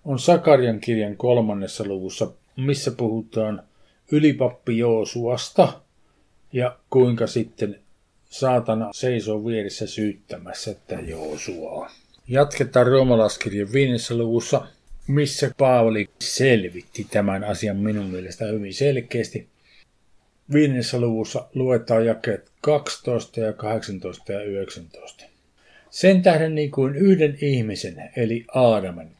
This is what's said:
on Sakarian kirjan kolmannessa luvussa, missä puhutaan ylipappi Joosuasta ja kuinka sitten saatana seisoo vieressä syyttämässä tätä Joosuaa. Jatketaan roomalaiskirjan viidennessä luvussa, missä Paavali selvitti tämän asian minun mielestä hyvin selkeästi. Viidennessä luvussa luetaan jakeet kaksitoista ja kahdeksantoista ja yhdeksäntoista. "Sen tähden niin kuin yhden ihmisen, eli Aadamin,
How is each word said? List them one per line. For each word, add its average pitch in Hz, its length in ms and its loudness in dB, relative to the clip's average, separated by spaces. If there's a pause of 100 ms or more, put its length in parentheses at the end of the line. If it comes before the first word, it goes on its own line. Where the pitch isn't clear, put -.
on 139 140 -4
Sakarian 135 600 4
kirjan 107 380 -2
kolmannessa 107 680 0
luvussa, 95 460 -6 (240)
missä 135 360 -2
puhutaan 110 720 -4 (480)
ylipappi 131 640 2
Joosuasta 120 1040 0 (720)
ja 123 240 -2 (120)
kuinka 120 380 4
sitten 107 520 -4 (460)
saatana 117 680 0
seisoo 107 520 -2
vieressä 110 420 -4
syyttämässä - 840 -8
tätä - 280 -12
Joosuaa. 80 880 -10 (380)
Jatketaan 131 600 2
roomalaiskirjan 110 840 2
viidennessä 123 440 0
luvussa, 117 500 0 (400)
missä 143 500 0
Paavali 113 520 4 (100)
selvitti 101 920 0
tämän 98 320 0
asian 101 340 -4
minun 104 280 -2
mielestä 92 400 -10
hyvin 104 280 -6
selkeästi. 120 760 -2 (1080)
Viidennessä 131 460 2
luvussa 113 540 -2
luetaan 120 520 0
jakeet 110 460 -4 (100)
kaksitoista 147 800 -2
ja 110 140 -2
kahdeksantoista 101 800 -8
ja 101 100 -8
yhdeksäntoista. 98 840 -12 (640)
"Sen 185 320 6
tähden 160 340 4
niin 147 160 -2
kuin 139 240 0
yhden 160 460 4
ihmisen, 107 760 -4
eli 117 380 -2
Aadamin, 95 680 2